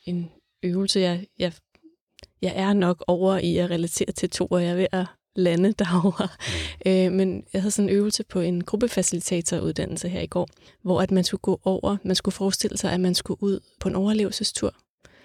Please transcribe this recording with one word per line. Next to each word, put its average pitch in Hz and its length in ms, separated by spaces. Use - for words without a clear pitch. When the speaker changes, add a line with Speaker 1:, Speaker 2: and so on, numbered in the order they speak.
Speaker 1:
en 175 260
øvelse. 190 360
Jeg, 175 260
jeg, 175 140
jeg 185 140
er 190 180
nok 180 340
over 185 300
i 170 200
at 175 120
relatere 170 420
til - 180
to, - 160
og 180 180
jeg 175 80
er 175 40
ved 185 160
at 185 140
lande 180 400
<laughs> - 40
derovre. 180 480
Speaker 2:
Mm. 190 60
Speaker 1:
Øh, 185 200
men 190 320
jeg 196 80
havde 208 100
sådan 202 180
en 190 60
øvelse 208 280
på - 160
en 175 240
gruppefacilitatoruddannelse 175 1500
her 170 120
i 165 60
går, 180 200
hvor 180 200
at 185 100
man 185 120
skulle - 180
gå - 220
over, 190 400
man 185 120
skulle - 200
forestille - 420
sig, - 140
at 180 80
man 180 160
skulle - 280
ud 196 160
på 190 100
en - 60
overlevelsestur 208 800